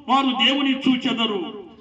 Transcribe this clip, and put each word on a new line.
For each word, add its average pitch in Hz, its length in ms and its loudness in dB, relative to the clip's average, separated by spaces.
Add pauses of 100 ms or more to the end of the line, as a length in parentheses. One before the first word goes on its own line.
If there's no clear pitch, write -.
వారు 254 360 2
దేవుని 269 300 2
చూచెదరు." 220 920 -2 (160)